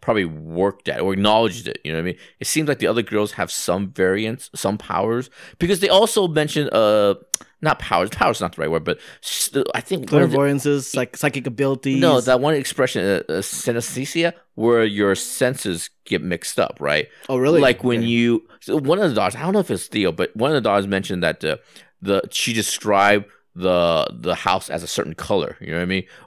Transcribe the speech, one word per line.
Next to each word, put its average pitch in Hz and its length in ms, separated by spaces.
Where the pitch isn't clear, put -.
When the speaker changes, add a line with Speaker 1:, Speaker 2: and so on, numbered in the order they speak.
Speaker 1:
probably 107 240
worked 82 640
at 65 80
it 58 40
or 95 120
acknowledged 107 560
it. - 160
You 78 80
know 80 60
what 82 40
I - 40
mean? 90 100
It - 60
seems 156 200
like 135 120
the 98 80
other 113 140
girls 104 320
have 87 160
some 95 440
variants, 104 640
some 101 220
powers, 110 520
because 175 220
they 196 80
also 202 400
mentioned, 151 460
uh, 104 420
not 156 160
powers, 185 320
power's - 300
not 85 140
the 80 60
right 78 80
word, 80 140
but 87 160
s-, - 260
I - 80
think 147 300
one 143 100
of - 100
the 139 40
Speaker 2:
Clairvoyances, 139 560
psych-, - 260
psychic 139 300
abilities. 135 520
Speaker 1:
No, 156 220
that 127 200
one 151 120
expression, 131 520
uh, 98 100
uh, 85 140
synesthesia, 131 920
where 113 300
your 101 300
senses - 720
get 90 160
mixed - 380
up, - 200
right? 73 280
Speaker 2:
Oh, 135 80
really? 147 240
Speaker 1:
Like 127 220
when 120 160
Speaker 2:
Okay. 117 100
Speaker 1:
you, 117 380
so - 180
one 151 220
of 196 100
the 117 60
daughters, 104 200
I 120 80
don't 185 100
know 208 60
if 180 120
it's 95 160
Theo, 95 240
but 82 240
one 123 160
of 156 40
the 135 60
daughters 101 260
mentioned 95 360
that, 80 200
uh, 76 140
the, 95 200
she - 220
described 104 720
the, 87 560
the 60 240
house - 340
as 85 140
a 78 40
certain - 280
color, - 460
you - 60
know 80 100
what 87 60
I - 20
mean? 92 180